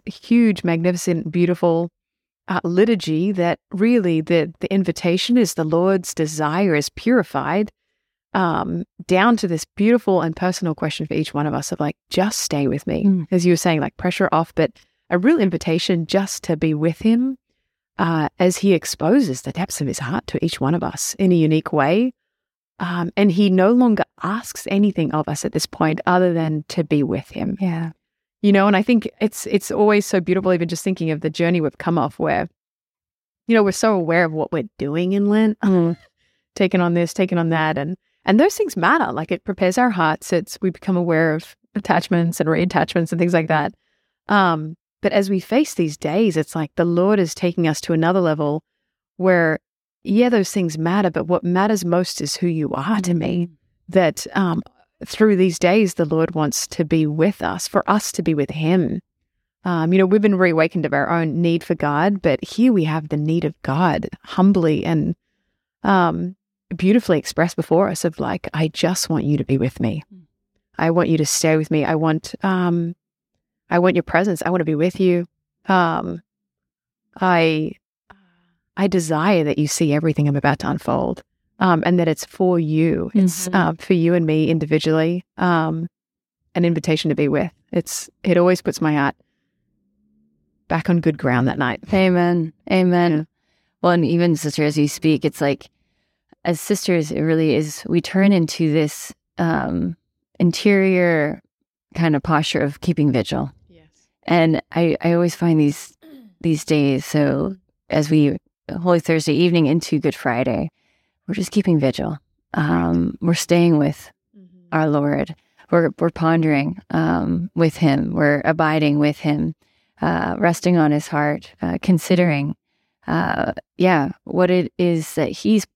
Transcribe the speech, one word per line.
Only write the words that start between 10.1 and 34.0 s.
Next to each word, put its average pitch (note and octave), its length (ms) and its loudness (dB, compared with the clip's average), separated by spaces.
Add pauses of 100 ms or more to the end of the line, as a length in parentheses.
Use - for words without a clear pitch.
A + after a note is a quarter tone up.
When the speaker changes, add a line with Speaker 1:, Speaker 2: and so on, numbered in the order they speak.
Speaker 1:
and D#3+ 140 -4
personal F3+ 380 -2
question D#3 320 -6
for - 80 -6
each D3+ 200 -4
one D3 120 -2
of D3 60 -4
us - 200 -6
of, - 80 -6
like, D3+ 160 -4 (120)
"Just G3 300 -2
stay C#3+ 300 -2
with - 180 -4
me." - 180 -2
Speaker 2:
Mm. F#3 260 2
Speaker 1:
As F3 140 2
you F3+ 80 4
were E3+ 40 2
saying, E3 240 0
like, - 180 -6
pressure F#3 340 -2
off, D#3+ 220 -2
but D#3 160 0 (420)
a F3 60 2
real C#4 220 2
invitation E3 680 -2
just - 380 -4
to E3 120 -2
be D#3+ 160 0
with D#3 280 -2
him, B3 360 0 (640)
uh, E3 300 0 (100)
as F3+ 200 2
he G3 140 2
exposes E3+ 720 0
the C3+ 80 -10
depths - 300 -6
of C#3+ 80 -4
his - 100 -6
heart C3 300 -6
to - 160 -4
each - 160 -4
one C3+ 160 0
of - 80 -4
us - 340 -8
in F#3+ 140 2
a - 20 4
unique D#3 380 2
way. E3+ 400 0 (640)
Um, F3 380 -6
and G3+ 160 4
he G3 180 2
no F#3 220 4
longer A#3+ 320 2 (180)
asks - 480 -8
anything G3 420 0
of D3+ 160 -2
us - 160 -6
at - 60 -4
this - 160 -4
point D#3+ 400 -2
other F3+ 260 2
than D#3+ 360 -2
to E3+ 160 -4
be D3 180 0
with - 280 -4
him. - 300 -6
Speaker 2:
Yeah. E3 300 -4 (520)
Speaker 1:
You G3+ 100 4
know, G3 160 6
and G3+ 80 4
I G3 60 4
think A3+ 280 0 (100)
it's, - 280 -4
it's - 240 -2
always G#3 340 4
so F#3+ 140 0
beautiful, F#3 320 0
even E3+ 160 0
just E3 160 -8
thinking E3+ 260 -2
of D#3 120 -4
the D#3+ 60 -2
journey E3+ 320 0
we've D#3 160 -4
come E3+ 220 -2
off C#3+ 220 -4
where, D#3+ 280 -2 (1000)
you A3+ 80 4
know, G#3+ 80 6
we're F#3+ 80 0
so A3 220 0
aware E3+ 300 2